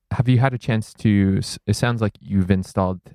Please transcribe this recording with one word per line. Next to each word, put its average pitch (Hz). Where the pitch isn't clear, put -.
have 120
you 127
had 131
a 123
chance 110
to, 98
s-, -
it 107
sounds 120
like 104
you've 95
installed 92